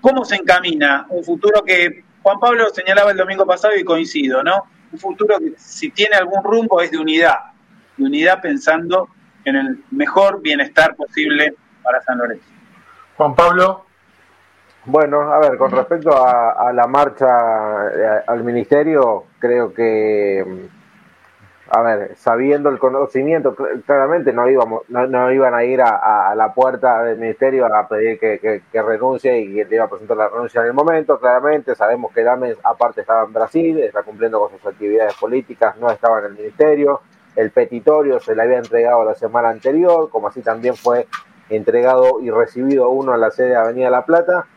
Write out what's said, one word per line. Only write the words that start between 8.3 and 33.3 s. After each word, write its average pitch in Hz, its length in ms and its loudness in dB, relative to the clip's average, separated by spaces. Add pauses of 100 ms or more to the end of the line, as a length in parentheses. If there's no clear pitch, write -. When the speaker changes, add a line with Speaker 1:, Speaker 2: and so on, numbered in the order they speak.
Speaker 1:
pensando 165 680 -2 (380)
en 139 100 -2
el 254 240 -4 (120)
mejor 190 500 0
bienestar 151 560 0
posible 147 580 -2 (260)
para 127 200 -2
San 127 160 -6
Lorenzo. 120 320 -8 (680)
Speaker 2:
Juan 147 180 0
Pablo. 180 520 2 (1000)
Speaker 3:
Bueno, 147 460 2
a 151 60 4
ver, 139 180 2
con 131 140 0
respecto 151 440 0
a, 123 540 2
a - 20 -2
la 120 140 2
marcha, 120 1000 0
eh, 92 400 0
al 117 160 -2
ministerio, 123 800 0 (160)
creo 120 340 -2
que, 107 720 0 (1300)
a 113 100 2
ver, 104 340 -2
sabiendo 143 540 0
el 131 80 -4
conocimiento, 135 800 -2
cl-, 127 280 -8
claramente 139 480 0
no 120 160 0
íbamos, 117 420 0
no, 123 180 -2
no 127 240 0
iban 131 240 2
a 117 80 2
ir 131 180 0
a, 120 80 4
a, 104 400 2
a 104 60 -2
la 110 180 0
puerta 127 500 0
del 117 140 -2
ministerio 123 480 0
a 107 220 0
pedir 110 320 -2
que, 107 180 -2
que, 104 240 -4 (100)
que 113 120 -2
renuncie 123 560 0
y 98 160 -8
que 104 100 -2
le 101 120 -4
iba 113 80 2
a - 40 -8
presentar 107 280 -6
la 107 120 0
renuncia 117 320 -6
en 117 60 0
el 120 60 -4
momento. 151 460 0
Claramente 127 540 0
sabemos 113 400 -2
que 117 80 0
Lames, 123 420 0
aparte, 117 380 -2
estaba 113 240 0
en 107 80 -18